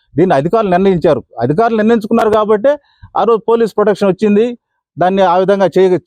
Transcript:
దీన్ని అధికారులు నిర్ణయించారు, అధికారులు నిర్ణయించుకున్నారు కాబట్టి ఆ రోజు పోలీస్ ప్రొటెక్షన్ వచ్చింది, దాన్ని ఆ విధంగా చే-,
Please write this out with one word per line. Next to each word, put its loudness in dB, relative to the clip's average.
దీన్ని 0
అధికారులు -2
నిర్ణయించారు, 0
అధికారులు 0
నిర్ణయించుకున్నారు 0
కాబట్టి 0
ఆ 0
రోజు 0
పోలీస్ 0
ప్రొటెక్షన్ 0
వచ్చింది, 0
దాన్ని 0
ఆ 2
విధంగా 0
చే-, 0